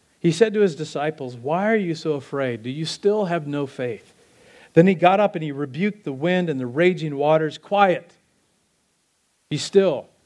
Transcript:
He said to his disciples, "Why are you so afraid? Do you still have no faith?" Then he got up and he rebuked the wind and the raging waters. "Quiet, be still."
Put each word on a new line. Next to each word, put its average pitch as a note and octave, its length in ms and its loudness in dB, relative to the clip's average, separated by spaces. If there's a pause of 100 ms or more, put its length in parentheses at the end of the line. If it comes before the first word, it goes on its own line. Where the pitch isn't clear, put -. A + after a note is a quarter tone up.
(200)
He E3+ 120 2
said A3 240 2
to G#3+ 60 0
his F3 140 2
disciples, D3 640 -8
"Why E3+ 340 -2
are A3+ 60 2
you E3+ 180 -2
so D#3+ 180 -4
afraid? C3 500 -6
Do B2 60 -8
you D3+ 140 -6
still G3+ 420 -2
have E3 220 -4
no C#3+ 200 -4
faith?" B2 460 -10 (600)
Then E3+ 140 8
he F#3+ 80 4
got F3+ 260 6
up G3+ 140 2
and D#3+ 80 -6
he D3 100 -6
rebuked D3 500 -4
the D3 80 -6
wind F3 380 0
and C3+ 100 -4
the B2+ 60 -4
raging D3+ 500 0
waters. D3+ 420 0
"Quiet, G3 540 0 (1400)
be D3+ 60 -4
still." D#3+ 520 0 (180)